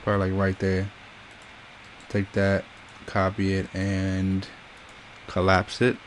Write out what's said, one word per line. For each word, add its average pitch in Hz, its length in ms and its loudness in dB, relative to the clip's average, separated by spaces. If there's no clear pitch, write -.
probably, 98 280 2
like, 95 80 -2
right 95 200 0
there. 95 300 0
Take 101 240 -2
that, 98 300 2
copy 98 480 0
it, 95 180 -2
and 95 720 -2
collapse 92 560 2
it. 120 260 2